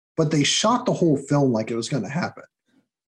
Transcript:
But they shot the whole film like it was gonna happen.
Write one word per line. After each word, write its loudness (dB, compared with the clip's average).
But 0
they 4
shot 2
the 0
whole 2
film 0
like -2
it -4
was -6
gonna -4
happen. -6